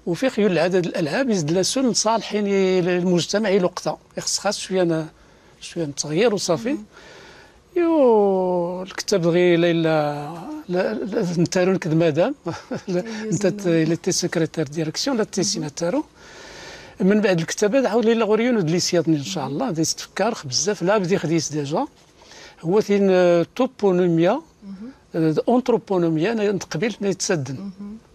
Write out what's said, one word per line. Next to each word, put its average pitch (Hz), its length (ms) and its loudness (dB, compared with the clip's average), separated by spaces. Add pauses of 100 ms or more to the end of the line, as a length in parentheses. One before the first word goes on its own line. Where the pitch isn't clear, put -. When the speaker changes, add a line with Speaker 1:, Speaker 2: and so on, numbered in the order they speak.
Speaker 1:
وفي 196 240 0
خيول 202 220 2
العدد 175 340 2
الالعاب 202 440 -2
يزد 170 200 0
لها 185 120 2
سول 247 340 0
صالحين 214 500 -2
ي-، 190 340 2
للمجتمع 180 680 0
لقطه. 180 480 0 (180)
يخص - 220 -6
خاص 202 200 -2
شويه 185 240 -2
ن-، 160 240 0 (540)
شويه - 240 -8
نتغير 160 500 -2
وصافي. 202 380 -2
Speaker 2:
مهم. 214 120 -6 (920)
Speaker 1:
يو 196 1040 2
الكتاب 190 440 -2
غي 175 300 4
لا، 170 160 4
لا، 151 600 0 (340)
لا، 190 260 0
لا 180 460 -2
نتارون 185 360 2
كد 170 180 -2
مدام. 165 460 2
<laughs> - 480 -10
لا، 180 180 -2
Speaker 2:
أيوة 220 180 -8
Speaker 1:
انت 202 220 -2
Speaker 2:
زينة. 180 380 0
Speaker 1:
ت-، 160 40 -2
لا 170 60 0
تي 175 180 -4
سكرتير 165 540 -2
ديريكسيون 156 500 -4
لا 214 80 0
تي - 160 -6
Speaker 2:
مهم. 190 100 -2
Speaker 1:
سيناتارو. 175 540 -4 (960)
من 208 200 4
بعد 190 200 2
الكتاب 202 340 -2
هذا 262 140 2
عاود 220 160 0
ليلا 226 200 2
غوريون 226 320 2
ود 170 140 0
ليسيات 170 380 0
ان 151 160 2
شاء 160 220 -6
الله. 170 240 -4
دي 160 120 -2
تفكر 190 520 -4
خ - 120 -14
بزاف 160 360 -4
لا 196 160 2
بدي 185 200 0
خديس 160 340 -2
ديجا. 151 340 -4 (760)
هو 185 200 2
ثين، 202 300 2
آه، 175 360 6 (100)
توبونوميا، 185 840 2 (240)
Speaker 2:
مهم. 196 260 -16 (240)
Speaker 1:
آه، 160 200 0 (140)
انتروبونوميا، 190 840 2
انا 208 200 0
نتقبل، 196 480 -4
انا 202 100 -2
يتسدن. 147 440 -4
Speaker 2:
مهم. 202 440 -14 (160)